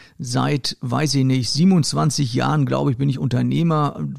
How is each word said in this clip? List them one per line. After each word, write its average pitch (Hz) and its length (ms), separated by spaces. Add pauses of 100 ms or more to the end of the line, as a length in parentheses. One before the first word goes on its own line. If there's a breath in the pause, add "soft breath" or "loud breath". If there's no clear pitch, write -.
(180 loud breath)
seit, 131 640
weiß 135 340
ich 135 80
nicht, 131 260
siebenundzwanzig 147 840
Jahren, 139 320
glaube 135 260
ich, 117 60
bin 139 120
ich 139 100
Unternehmer. 147 880 (140)